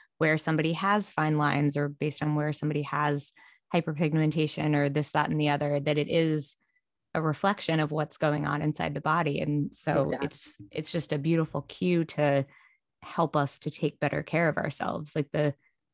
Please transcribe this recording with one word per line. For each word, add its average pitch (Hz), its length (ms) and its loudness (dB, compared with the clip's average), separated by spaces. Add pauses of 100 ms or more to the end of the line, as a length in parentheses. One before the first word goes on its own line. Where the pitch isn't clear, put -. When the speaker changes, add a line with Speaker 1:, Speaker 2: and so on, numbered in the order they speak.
(180)
Speaker 1:
where 156 200 4
somebody 156 360 0
has 202 360 0
fine 156 280 0
lines 143 400 2
or 147 100 0
based 147 340 -4
on 151 140 0
where 151 160 0
somebody 151 300 -2
has 143 500 -2 (420)
hyperpigmentation 156 1000 2
or 143 140 2
this, 147 220 -2
that, 151 180 2
and 156 100 0
the 147 100 2
other, 143 300 0
that 143 180 0
it 147 120 0
is 160 480 0 (580)
a 165 60 0
reflection 160 580 0
of 151 120 0
what's 151 260 -4
going 151 300 0
on 147 140 -2
inside 151 320 -2
the 151 80 -6
body. 156 400 0
And 147 340 0
so 147 400 0
Speaker 2:
Exactly. - 60 -4
Speaker 1:
it's, - 360 -8 (140)
it's - 200 -8
just 160 220 -2
a 147 60 -2
beautiful 156 440 0
cue 175 420 0
to 143 400 2 (580)
help - 320 -2
us 143 240 0
to 156 120 -6
take - 280 -4
better 143 240 -2
care 160 260 2
of - 80 0
ourselves. - 580 -4
Like, 147 160 -2
the, 151 240 0 (380)